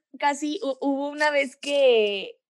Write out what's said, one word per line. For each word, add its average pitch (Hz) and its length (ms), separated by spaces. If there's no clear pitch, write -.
Casi 294 460
hu-, 269 160
hubo 277 300
una 294 220
vez 277 260
que 233 800